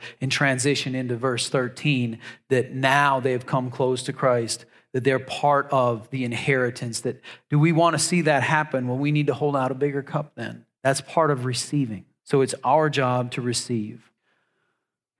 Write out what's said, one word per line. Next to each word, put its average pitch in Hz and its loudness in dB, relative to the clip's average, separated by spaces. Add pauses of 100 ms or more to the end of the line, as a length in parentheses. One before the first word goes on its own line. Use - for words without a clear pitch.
(220)
and 131 -2
transition 135 0
into 127 -4
verse 120 -2
thirteen, 123 -2 (300)
that 123 2
now 135 2
they 127 0
have 123 -4
come 127 -2
close 127 0
to 139 -6
Christ, 123 0 (280)
that 127 -2
they're 131 4
part 143 0
of 120 0
the 131 -4
inheritance? 120 -2
That, 123 -4 (300)
do 147 2
we 160 6
want 165 4
to 143 0
see 175 2
that 147 2
happen? 151 0
Well, 127 -2
we 143 0
need 147 2
to 139 2
hold 143 -2
out 131 0
a 131 -6
bigger 139 -2
cup - -6
then. 117 -12 (180)
That's 135 0
part 156 2
of 127 -2
receiving. 123 -4 (180)
So 135 2
it's 131 0
our 151 4
job 127 0
to 131 -6
receive. 120 -6 (1080)